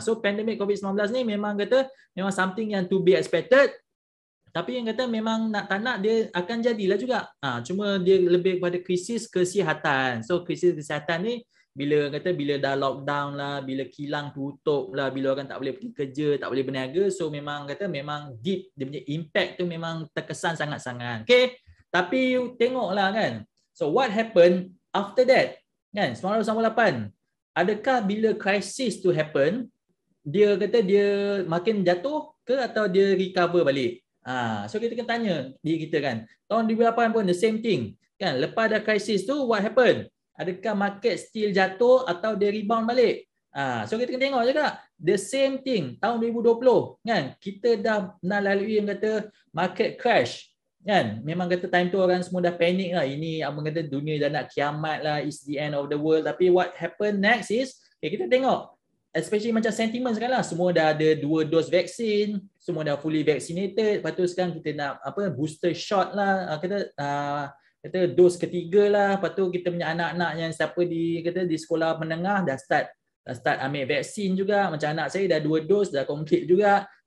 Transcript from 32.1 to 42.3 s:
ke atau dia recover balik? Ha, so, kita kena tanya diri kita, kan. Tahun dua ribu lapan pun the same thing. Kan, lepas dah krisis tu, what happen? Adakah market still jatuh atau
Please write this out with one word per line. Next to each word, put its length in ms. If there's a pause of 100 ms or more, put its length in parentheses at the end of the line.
ke 160
atau 320
dia 240
recover 480
balik? 400 (240)
Ha, 400
so, 80
kita 160
kena 160
tanya 280 (280)
diri 240
kita, 160
kan. 240 (240)
Tahun 160
dua 80
ribu 80
lapan 320
pun 80
the 80
same 320
thing. 320 (240)
Kan, 240
lepas 240
dah 160
krisis 400
tu, 240
what 160
happen? 480 (240)
Adakah 400
market 400
still 400
jatuh 480
atau 320